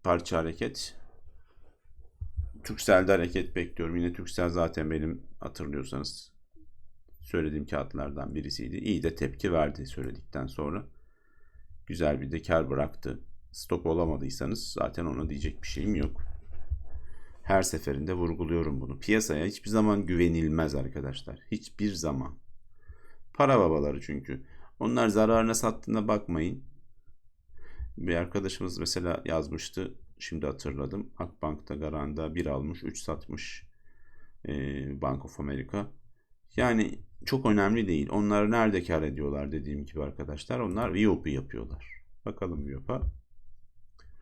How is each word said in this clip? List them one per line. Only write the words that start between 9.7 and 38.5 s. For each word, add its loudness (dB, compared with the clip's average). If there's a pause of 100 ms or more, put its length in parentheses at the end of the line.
söyledikten -6
sonra. -4 (1000)
Güzel 2
bir -4
de -2
kar 4
bıraktı. 0 (320)
Stop -2
olamadıysanız 0
zaten -2
ona -2
diyecek -4
bir -6
şeyim 0
yok. 2 (1200)
Her 6
seferinde 0
vurguluyorum 2
bunu. -6
Piyasaya 2
hiçbir -6
zaman 6
güvenilmez 4
arkadaşlar. -4 (120)
Hiçbir -2
zaman. -2 (960)
Para 8
babaları 4
çünkü. -6 (340)
Onlar 4
zararına 6
sattığına 0
bakmayın. 0 (1300)
Bir 0
arkadaşımız -2
mesela 0
yazmıştı. -2 (260)
Şimdi -4
hatırladım. -4
Akbank'ta -6
Garan'da -2
bir 0
almış, -2
üç -6
satmış. -6 (800)
Ee, -4
Bank 0
of -12
America. -4 (640)
Yani 4 (260)
çok 2
önemli 6
değil. 4
Onlar 4